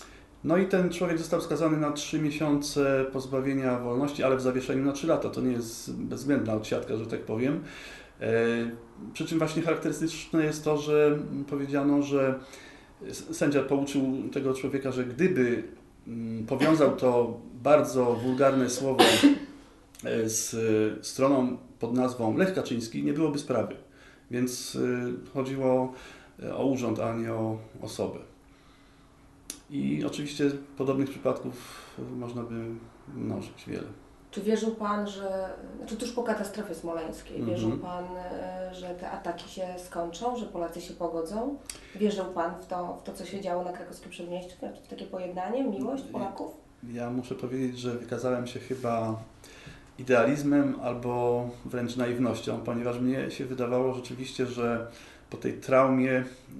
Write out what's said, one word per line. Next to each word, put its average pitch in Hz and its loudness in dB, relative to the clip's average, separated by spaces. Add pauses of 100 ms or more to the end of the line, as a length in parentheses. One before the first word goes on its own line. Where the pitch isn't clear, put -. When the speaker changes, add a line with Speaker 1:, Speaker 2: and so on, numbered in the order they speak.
(440)
Speaker 1:
no 160 4
i 196 6
ten 180 4
człowiek 170 0
został 165 0
skazany 156 2
na 147 2
trzy - -2
miesiące 143 2
pozbawienia 131 0
wolności, 123 0
ale 131 6
w 127 0
zawieszeniu 127 2
na 139 4
trzy 143 -2
lata. 139 2
To 127 -4
nie 127 2
jest 117 -6
bezwzględna 120 0
odsiadka, 110 -2
że 110 -4
tak - -4
powiem. 127 0 (580)
E, 110 -2 (840)
przy 160 -4
czym 160 0
właśnie 160 2
charakterystyczne 160 0
jest 151 -2
to, 151 4
że 147 6 (300)
powiedziano, 143 4
że 135 4 (680)
s-, - -8
sędzia 143 4
pouczył 135 0
tego 131 0
człowieka, 135 -2
że 123 0
gdyby, 123 2 (440)
mm, 113 -6
powiązał 147 4
to 120 4 (240)
bardzo 131 6
wulgarne 127 4
słowo, 131 4 (1000)
e, 117 2
z - -4 (500)
stroną 131 4 (220)
pod 117 -2
nazwą 120 2
Lech 185 4
Kaczyński, 127 -2
nie 147 2
byłoby 147 2
sprawy. 117 -2 (560)
Więc, 123 -4
e, 123 -4
chodziło, 131 2 (500)
e, - -6
o 120 0
urząd, 123 0
a 113 0
nie 113 -4
o 110 -2 (240)
osobę. 107 -4 (1500)
I 143 -2
oczywiście 143 0 (260)
podobnych 135 0
przypadków - -6 (320)
można 120 -6
by 117 -8 (600)
mnożyć 110 -6
wiele. - -6 (440)
Speaker 2:
Czy 202 -8
wierzył 220 2
pan, 208 -2
że, 190 -4 (280)
znaczy - -10
tuż 233 -6
po 240 -2
katastrofie 208 -4
smoleńskiej, 165 -8
Speaker 1:
Mhm. 113 -2
Speaker 2:
wierzył 113 0
pan, 180 -6 (120)
e, 185 -8
że 180 -12
te 180 -8
ataki - -8
się 185 -6 (180)
skończą, 180 -4
że 214 -6
Polacy 170 -6
się 165 -12
pogodzą? 185 -4 (380)
Wierzył 190 2
pan 175 -2 (100)
w - -16
to, 175 -6
w - -18
to, 190 -10
co 180 -10
się 196 -8
działo 180 -2
na 180 -6
Krakowskim - -12
Przedmieściu? 175 -8
Znaczy 202 -12
w - -20
takie 196 -10
pojednanie, 185 -4
miłość 233 -4
Speaker 1:
I - -12
Speaker 2:
Polaków? - -6 (420)
Speaker 1:
ja 120 -4
muszę 127 -4
powiedzieć, 127 -4
że 120 -2
wykazałem 120 -2
się - -8
chyba 113 -2 (760)
idealizmem 135 6
albo 120 0 (160)
wręcz 120 -2
naiwnością, 120 0
ponieważ 120 -2
mnie 135 0
się 135 -6
wydawało 127 2
rzeczywiście, 127 -4
że 117 -2 (420)
po - -10
tej 120 -2
traumie, 131 6 (360)